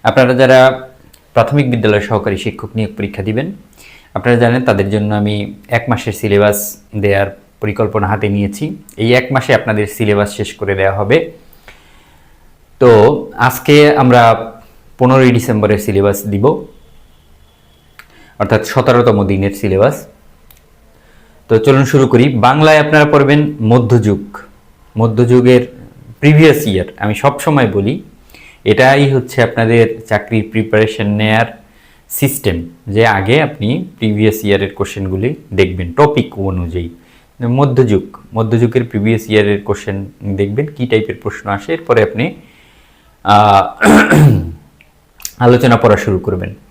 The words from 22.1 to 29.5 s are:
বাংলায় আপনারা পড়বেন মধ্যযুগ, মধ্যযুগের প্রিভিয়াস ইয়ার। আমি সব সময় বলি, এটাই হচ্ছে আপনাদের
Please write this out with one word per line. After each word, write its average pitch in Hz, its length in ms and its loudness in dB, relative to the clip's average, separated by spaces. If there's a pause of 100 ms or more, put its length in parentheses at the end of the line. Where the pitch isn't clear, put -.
বাংলায় 139 480 2
আপনারা 147 280 2
পড়বেন 147 560 2
মধ্যযুগ, 107 760 0 (600)
মধ্যযুগের 123 800 2 (420)
প্রিভিয়াস 151 480 4
ইয়ার। 92 180 -2 (120)
আমি 104 180 -4
সব 143 240 -2
সময় 139 280 0
বলি, 104 360 -4 (600)
এটাই 135 480 2
হচ্ছে 127 320 -2
আপনাদের 113 640 0